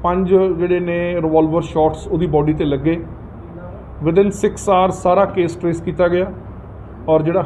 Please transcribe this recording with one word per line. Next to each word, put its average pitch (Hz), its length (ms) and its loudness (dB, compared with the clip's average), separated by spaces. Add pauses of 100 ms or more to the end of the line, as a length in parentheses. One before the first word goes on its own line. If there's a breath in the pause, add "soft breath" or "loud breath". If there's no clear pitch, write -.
ਪੰਜ 180 320 2
ਜਿਹੜੇ 180 460 2
ਨੇ 175 340 -2
ਰਿਵਾਲਵਰ 160 480 2
ਸ਼ਾਟਸ 156 460 0
ਉਹਦੀ 165 180 0
ਬਾਡੀ 151 260 2
'ਤੇ 156 120 -2
ਲੱਗੇ। 151 400 0 (1000)
Within 175 220 4
six 202 260 0
hours 185 380 2
ਸਾਰਾ 185 340 2
ਕੇਸ 180 320 0
ਟ੍ਰੇਸ 165 240 -2
ਕੀਤਾ 180 280 0
ਗਿਆ 180 240 0 (760)
ਔਰ 160 140 4
ਜਿਹੜਾ 170 240 0